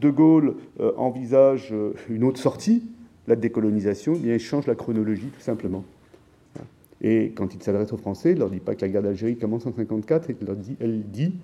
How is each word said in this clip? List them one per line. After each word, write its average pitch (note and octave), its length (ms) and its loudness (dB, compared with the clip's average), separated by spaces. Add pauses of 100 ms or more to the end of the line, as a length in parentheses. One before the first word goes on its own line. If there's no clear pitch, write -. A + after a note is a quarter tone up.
De D3 100 4
Gaulle, D#3 440 6 (260)
euh, A2+ 160 2
envisage, B2+ 760 4
euh, G#2 200 -2 (160)
une A2+ 160 0
autre C3 160 2
sortie, A3+ 420 2 (460)
la A2+ 80 6
décolonisation, G#2+ 800 0
eh E3+ 40 -2
bien, A#2 140 0
il A2+ 60 2
change C#3 260 -2
la B2 80 2
chronologie, A2 600 -2
tout - 60 -20
simplement. F#2+ 440 -6 (1160)
Et A2 320 2
quand F#2+ 200 -6
il - 80 -16
s'adresse G#2 300 -2
aux A2+ 60 -6
Français, G2 340 0
il F3+ 60 0
leur A2+ 100 0
dit F#2+ 120 -8
pas G#2 140 -4
que F#2+ 60 -10
la G2 80 -2
guerre G2 140 0
d'Algérie G2+ 340 -2
commence A#2 300 -4
en B2 60 -6
cinquante-quatre A#2 580 -2
et - 40 -6
qu'il G#2 120 -12
leur G2 100 -6
dit, G#2+ 240 -10
elle A2+ 220 -2
dit A2+ 420 -4